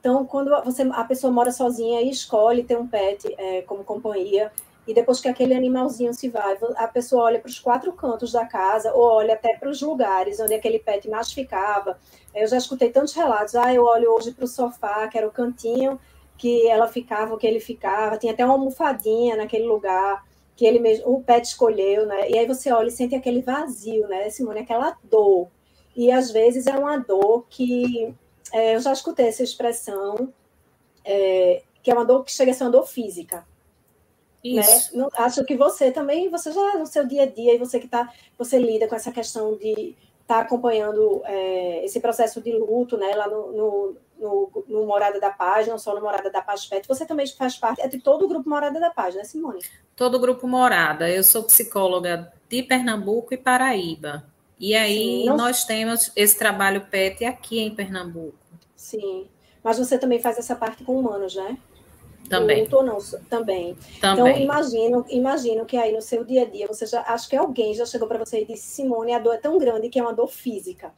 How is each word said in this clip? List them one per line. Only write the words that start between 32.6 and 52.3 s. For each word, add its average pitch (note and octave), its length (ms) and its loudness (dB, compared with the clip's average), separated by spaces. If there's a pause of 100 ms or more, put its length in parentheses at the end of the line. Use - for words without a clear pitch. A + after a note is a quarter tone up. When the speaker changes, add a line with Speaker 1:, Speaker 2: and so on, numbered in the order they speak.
Speaker 1:
uma A#3+ 80 0
dor C4 160 4
física. F3 580 -8 (1000)
Speaker 2:
Isso. A#3+ 540 2
Speaker 1:
Né? B3+ 60 0
Não, C#4 60 -2 (140)
acho B3+ 220 0
que C#4+ 100 -2
você C4+ 360 2
também, D#4 380 -2
você D#4+ 220 -6
já G4 260 0
no D#4 80 -4
seu D4 200 -2
dia C#4 180 2
a - 20 6
dia, A#3+ 280 2
e A#3+ 40 4
você B3 220 -4
que - 80 -10
tá, A#3+ 240 -2 (260)
você B3 200 0
lida A3+ 300 2
com A3+ 80 -4
essa A#3+ 160 -8
questão A3 440 -6
de G#3+ 400 -6 (300)
tá A3+ 140 2
acompanhando, A3 840 0
é, F#3 580 -4
esse G3+ 160 -4
processo A3+ 420 0
de A#3 120 -4
luto, A3+ 420 0
né, G3 200 -2
lá G#3 120 -2
no, G#3 240 -6
no, G3+ 440 -2 (220)
no, G3+ 500 -2
no G#3+ 180 -2
Morada G3+ 340 0
da G3+ 100 0
Paz, G3+ 380 0
não A3+ 100 -4
só G#3 160 -6
no G#3 80 -6
Morada G3 300 -4
da G3 100 -4
Paz G3+ 240 -8
Pet, G3 220 -6
você C4+ 180 -6
também C#4+ 220 -4
faz B3+ 300 -6
parte, A#3 240 -4
é C4 60 -4
de C4 120 -8
todo D4+ 240 4
o F#4+ 60 2
grupo D4+ 200 -4
Morada D4 300 -2
da E4+ 100 0
Paz, F#3+ 240 -4
né, G3+ 120 -10
Simone? C#4+ 340 -10 (340)
Speaker 2:
Todo B3 220 0
o B3 40 2
grupo B3 280 0
Morada. F3 600 2
Eu F#3+ 140 0
sou G#3+ 200 4
psicóloga F3+ 880 0 (160)